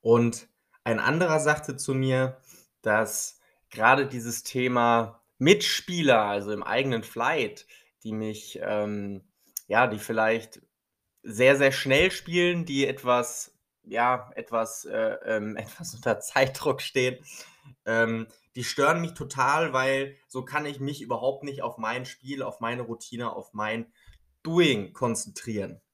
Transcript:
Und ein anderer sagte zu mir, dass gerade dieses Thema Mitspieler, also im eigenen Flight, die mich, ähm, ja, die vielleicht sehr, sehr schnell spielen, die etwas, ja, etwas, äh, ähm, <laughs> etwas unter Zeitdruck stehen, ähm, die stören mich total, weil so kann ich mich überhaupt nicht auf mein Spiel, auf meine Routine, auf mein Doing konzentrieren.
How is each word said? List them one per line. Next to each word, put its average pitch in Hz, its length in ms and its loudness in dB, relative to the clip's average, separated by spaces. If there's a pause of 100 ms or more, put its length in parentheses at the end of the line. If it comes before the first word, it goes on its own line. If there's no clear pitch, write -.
Und 117 480 4 (340)
ein 113 160 0
anderer 160 400 2
sagte 147 380 0
zu 135 180 -4
mir, 131 460 0 (420)
dass 107 560 0 (320)
gerade 131 360 4
dieses 120 360 -6
Thema 120 800 2 (160)
Mitspieler, 160 840 4
also 101 280 -2
im 104 140 -4
eigenen 120 400 0
Flight, 123 640 -2 (360)
die 110 100 -8
mich, 107 500 -8
ähm, 104 600 -4 (460)
ja, 113 180 4
die 107 120 -4
vielleicht 113 640 -2 (600)
sehr, 127 340 4
sehr 139 160 4
schnell 139 380 2
spielen, 175 540 0
die 139 220 0
etwas, - 680 -2 (300)
ja, 120 480 0
etwas, 113 500 -4
äh, 110 400 -2
ähm, 107 320 -4
<laughs> - 0 -
etwas - 380 -12
unter 113 260 -2
Zeitdruck 135 640 0
stehen, 127 360 -2 (680)
ähm, 113 420 0 (280)
die 123 100 -8
stören 156 360 2
mich 170 140 -6
total, 139 580 0
weil 135 440 0 (120)
so 131 160 -8
kann 151 220 -4
ich 139 140 -8
mich 139 220 -6
überhaupt 123 420 -4
nicht 139 180 -10
auf 120 160 -8
mein 117 260 -4
Spiel, 135 380 -12
auf 117 180 -10
meine 120 220 -4
Routine, 117 500 -10
auf - 200 -14
mein 107 400 -6 (500)
Doing 147 500 2
konzentrieren. 110 880 -6 (140)